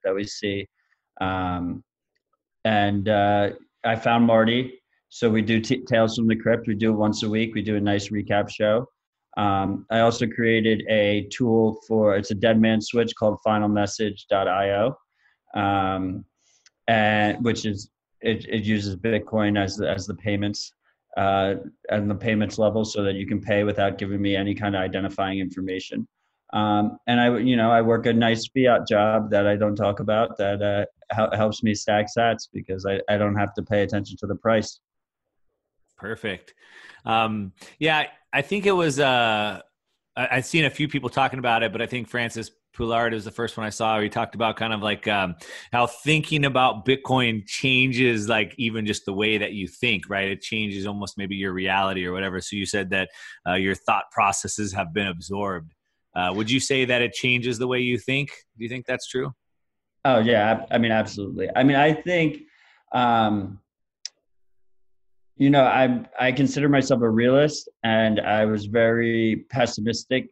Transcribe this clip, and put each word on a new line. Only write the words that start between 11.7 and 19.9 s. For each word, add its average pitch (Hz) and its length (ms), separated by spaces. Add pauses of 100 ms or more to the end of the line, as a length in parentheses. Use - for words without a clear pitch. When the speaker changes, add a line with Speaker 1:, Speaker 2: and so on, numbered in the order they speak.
Speaker 1:
for, 107 280
it's 101 160
a - 20
dead 110 260
man 110 220
switch 117 360
called 104 240
final 107 260
message 104 600
dot 98 180
I 98 260
O, - 840
um, 95 680 (600)
and 107 560
which 113 220
is, 101 260 (300)
it, 107 260
it 107 180
uses 101 300
Bitcoin 104 640
as 98 180
the, 95 140